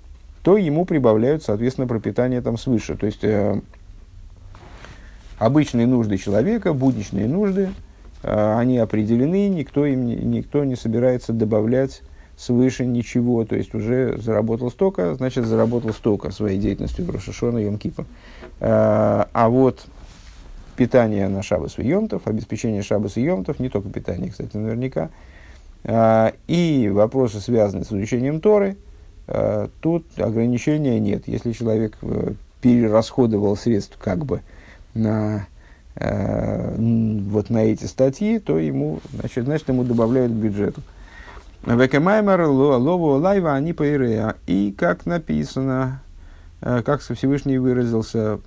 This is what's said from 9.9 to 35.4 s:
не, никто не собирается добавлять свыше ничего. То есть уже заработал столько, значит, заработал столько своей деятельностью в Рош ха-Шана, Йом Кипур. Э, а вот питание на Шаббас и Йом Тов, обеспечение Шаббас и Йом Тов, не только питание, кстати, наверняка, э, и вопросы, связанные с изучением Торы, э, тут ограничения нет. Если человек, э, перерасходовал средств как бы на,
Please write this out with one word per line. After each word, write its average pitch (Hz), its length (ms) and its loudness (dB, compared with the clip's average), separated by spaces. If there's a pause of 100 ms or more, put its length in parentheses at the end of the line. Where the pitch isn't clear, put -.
не, 117 100 -2
никто 117 480 -2
не 131 120 -2
собирается 120 580 0
добавлять 113 680 0 (380)
свыше 123 480 2
ничего. 120 580 0
То 110 100 -6
есть - 200 -4
уже 117 420 0
заработал 113 540 0
столько, 185 440 -2
значит, 127 300 -2
заработал 113 480 2
столько - 380 0
своей 98 280 -2
деятельностью 101 460 -2
в 175 60 -6
Рош 120 160 -6
ха-Шана, 120 320 -2
Йом 104 180 -2
Кипур. - 300 -8 (540)
Э, 107 720 4
а 117 200 4
вот 131 340 2 (880)
питание 110 540 2
на 98 140 -2
Шаббас 90 360 -4
и 90 80 -2
Йом 202 220 0
Тов, - 180 -6
обеспечение 110 560 -4
Шаббас 107 360 -2
и - 20 0
Йом 180 240 0
Тов, 156 140 -6
не 127 100 -4
только 98 220 -4
питание, 95 400 -6
кстати, 110 260 -10
наверняка, 120 540 -4 (760)
э, 113 480 4 (140)
и 156 440 2
вопросы, 110 500 2
связанные 104 440 0
с - 40 -18
изучением 123 520 -2
Торы, 202 380 2 (480)
э, 107 420 -2 (120)
тут 165 260 -2 (120)
ограничения 120 800 0
нет. 101 300 -2
Если 117 240 -4
человек, 113 500 -2
э, - 300 -4 (300)
перерасходовал 113 920 4
средств 104 460 -2
как 87 220 -2
бы - 160 -4 (540)
на, 107 520 -2 (480)